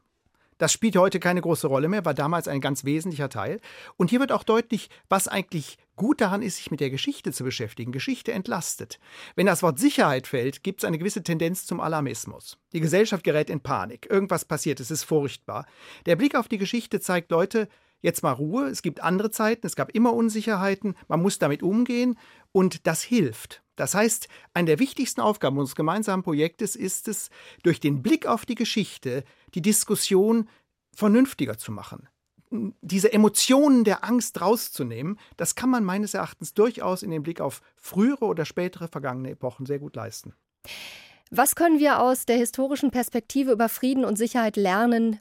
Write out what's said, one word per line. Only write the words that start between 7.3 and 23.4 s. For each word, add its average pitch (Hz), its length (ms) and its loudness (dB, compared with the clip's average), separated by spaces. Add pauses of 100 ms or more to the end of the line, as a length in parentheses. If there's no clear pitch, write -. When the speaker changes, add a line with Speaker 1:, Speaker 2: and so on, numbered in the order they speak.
Speaker 1:
zu 131 140 -6
beschäftigen. 120 480 -8
Geschichte 226 400 -6
entlastet. - 680 -6 (380)
Wenn 185 80 2
das 185 180 4
Wort 160 160 2
Sicherheit 185 480 4
fällt, 131 340 -2
gibt's - 220 -6
eine 175 140 0
gewisse 180 260 -4
Tendenz 165 420 -2
zum - 140 -6
Alarmismus. 147 800 -6 (160)
Die 165 80 -2
Gesellschaft 185 420 2
gerät 151 260 2
in 151 120 -4
Panik. 113 480 -4
Irgendwas 190 340 2
passiert, 147 380 -4
es 120 100 -10
ist 156 140 -6
furchtbar. 135 600 -2 (400)
Der 170 120 4
Blick 285 180 2
auf 247 140 -2
die 220 80 -2
Geschichte 202 420 -4
zeigt, 180 320 -2
Leute, 202 380 0 (320)
jetzt 165 220 0
mal 156 80 2
Ruhe, 160 360 -2
es 247 140 -8
gibt 165 200 -6
andere 190 300 0
Zeiten, 220 340 0
es 165 100 -8
gab - 160 -4
immer 240 220 4
Unsicherheiten, 214 840 0 (120)
man 160 140 0
muss 190 180 0
damit 147 240 0
umgehen 240 540 2 (340)
und 190 360 2
das 160 140 0
hilft. 160 640 -2 (120)